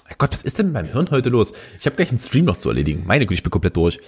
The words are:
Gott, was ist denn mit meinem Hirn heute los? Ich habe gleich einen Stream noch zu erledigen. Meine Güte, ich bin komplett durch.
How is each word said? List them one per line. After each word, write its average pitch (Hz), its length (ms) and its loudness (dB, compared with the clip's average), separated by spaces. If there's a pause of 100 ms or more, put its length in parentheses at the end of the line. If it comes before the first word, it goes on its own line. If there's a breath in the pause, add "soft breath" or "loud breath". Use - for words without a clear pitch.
(180)
Gott, - 160 0
was - 100 -4
ist - 140 -4
denn 202 100 2
mit 170 60 -2
meinem 85 180 -4
Hirn 175 200 0
heute 131 180 2
los? 117 240 2 (260 loud breath)
Ich - 60 -4
habe - 100 -2
gleich 180 140 0
einen 117 100 -2
Stream 156 260 2
noch 104 120 2
zu - 100 -6
erledigen. 73 380 0
Meine 120 200 2
Güte, 90 100 -2
ich 80 80 -4
bin - 80 -4
komplett 90 260 0
durch. 85 300 2